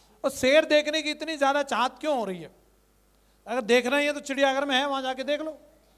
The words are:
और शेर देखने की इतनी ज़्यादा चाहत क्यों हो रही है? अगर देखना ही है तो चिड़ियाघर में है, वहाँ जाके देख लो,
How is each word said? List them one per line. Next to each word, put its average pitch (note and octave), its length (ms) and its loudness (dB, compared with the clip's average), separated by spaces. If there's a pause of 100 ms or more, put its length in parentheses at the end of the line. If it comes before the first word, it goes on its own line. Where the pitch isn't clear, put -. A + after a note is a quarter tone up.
(240)
और C4+ 60 2
शेर C#4 340 4
देखने D4+ 380 2
की D4 80 -4
इतनी D4+ 260 -8
ज़्यादा C#4 260 2
चाहत B3+ 380 -4
क्यों D4 180 -2
हो A3+ 60 -2
रही F#3 140 -8
है? D#3 120 -16 (960)
अगर A#3+ 140 -4
देखना B3 360 2
ही D4 100 2
है D4 60 0
तो D4 80 -6
चिड़ियाघर C4+ 440 0
में C#4 120 0
है, C#4 100 2
वहाँ C4+ 160 -4
जाके C4 220 -6
देख C#4+ 160 -2
लो, D#4 180 -10 (400)